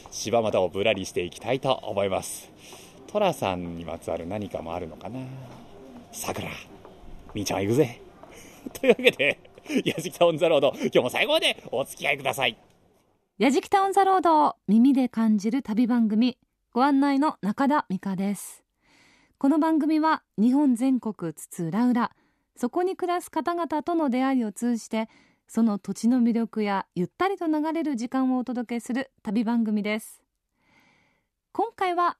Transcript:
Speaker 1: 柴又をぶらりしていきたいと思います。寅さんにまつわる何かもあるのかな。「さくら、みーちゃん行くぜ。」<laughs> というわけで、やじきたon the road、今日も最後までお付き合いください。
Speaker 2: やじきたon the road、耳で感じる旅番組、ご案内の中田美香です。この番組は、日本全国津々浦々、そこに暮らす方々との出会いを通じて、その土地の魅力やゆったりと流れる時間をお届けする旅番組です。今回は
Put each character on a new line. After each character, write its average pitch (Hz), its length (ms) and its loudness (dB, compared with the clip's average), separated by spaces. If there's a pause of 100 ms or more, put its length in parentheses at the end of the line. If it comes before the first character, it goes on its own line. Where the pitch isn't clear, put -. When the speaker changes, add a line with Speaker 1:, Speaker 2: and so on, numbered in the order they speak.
(100)
Speaker 1:
柴 113 320 0
又 107 180 0
を 92 80 2
ぶ 95 160 -4
ら 110 80 4
り 98 140 -4
し - 60 -14
て 92 100 -2
い 87 80 -6
き - 80 -20
た 113 160 -4
い 135 60 -4
と 135 120 0
思 101 320 -2
い 98 60 -2
ま 90 120 0
す。 - 280 -14 (600)
寅 208 220 0
さ 98 220 -2
ん 85 240 -8
に 82 80 -10
ま 82 120 -8
つ - 100 -10
わ 82 100 -4
る 82 80 -10
何 98 240 -6
か 82 100 -8
も 82 140 -10
あ 87 40 -6
る 87 100 -8
の 78 80 -16
か - 120 -14
な。 127 120 -12 (920)
「さ - 220 -8
く - 80 -8
ら、 - 60 -10 (840)
み 104 120 -6
ー - 20 -
ち - 80 -2
ゃ - 20 -2
ん 95 60 -2
行 101 80 -2
く 117 60 2
ぜ。」 139 260 0 (500)
<laughs> - 160 -18 (100)
と - 80 -2
い 262 40 6
う - 0 -
わ 208 60 8
け 247 140 6
で、 139 280 -2 (440)
や - 120 -2
じ 165 160 -6
き - 80 -18
た 175 80 6
on 165 100 2
the 156 80 0
road、 143 340 4
今 247 120 -2
日 - 80 4
も 123 100 6
最 123 160 0
後 269 80 0
ま 320 80 4
で 302 220 0 (100)
お 131 120 -2
付 - 120 -12
き 160 100 -6
合 143 60 2
い 147 60 0
く 135 40 -14
だ 131 120 -2
さ 131 120 0
い。 120 120 -2 (800)
Speaker 2:
や 247 120 4
じ 320 120 2
き - 80 -18
た 403 80 4
on 392 160 2
the 392 60 6
road、 349 540 4 (140)
耳 233 240 6
で 254 160 2
感 220 300 2
じ 202 120 -2
る 262 120 -2
旅 226 240 0
番 233 200 2
組、 220 300 2 (360)
ご 233 100 0
案 277 180 4
内 277 180 4
の 294 220 0
中 208 260 0
田 202 220 2
美 190 100 -4
香 196 160 -4
で 196 200 -2
す。 - 280 -14 (760)
こ 277 100 2
の 311 100 4
番 320 200 2
組 311 220 2
は、 311 220 2 (140)
日 233 160 4
本 277 220 4
全 254 260 2
国 175 320 -6
津 - 300 -10
々 165 80 -2
浦 220 160 2
々、 240 240 0 (460)
そ 240 120 -4
こ 349 140 -2
に 370 120 -2
暮 359 160 -4
ら 349 120 -2
す - 80 -18
方 320 240 -2
々 330 280 -4
と 349 120 -2
の 311 160 2
出 254 120 2
会 269 160 2
い 240 60 0
を 208 80 -6
通 240 240 -2
じ - 140 -10
て、 220 180 -4 (400)
そ - 140 0
の 208 160 2
土 196 160 -8
地 - 140 0
の 254 120 4
魅 233 140 4
力 226 280 -2
や 196 320 -2
ゆ 175 100 -2
っ - 40 -2
た 359 200 -2
り 392 100 -4
と 349 80 -4
流 311 260 0
れ 330 120 -2
る 285 120 -2
時 233 140 -6
間 262 240 0
を 254 40 0
お 247 60 -4
届 240 320 -6
け 233 40 -4
す - 120 -8
る 254 200 -4 (100)
旅 220 220 -2
番 233 200 0
組 214 180 0
で 214 180 -2
す。 - 220 -20 (1300)
今 415 220 -2
回 359 200 -2
は 349 260 0